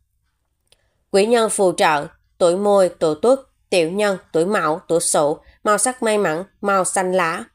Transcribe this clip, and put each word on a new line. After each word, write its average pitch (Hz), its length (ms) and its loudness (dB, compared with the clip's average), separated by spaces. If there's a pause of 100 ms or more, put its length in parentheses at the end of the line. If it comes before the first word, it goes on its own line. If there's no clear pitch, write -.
(1120)
Quý 202 160 2
nhân 226 240 2
phù 185 220 2
trợ, 160 340 0 (320)
tuổi 175 180 2
Mùi, 202 320 2
tuổi 160 340 -2
Tuất, 262 180 2 (300)
Tiểu 165 200 0
Nhân, 202 280 -2 (140)
tuổi 165 140 0
Mão, 180 420 -2
tuổi 170 120 0
Sửu. 156 380 0 (260)
Màu 208 140 2
sắc 254 240 -4
may 214 160 0
mắn, 175 260 -2 (160)
màu 196 240 0
xanh 185 280 -2
lá, 185 320 -2 (100)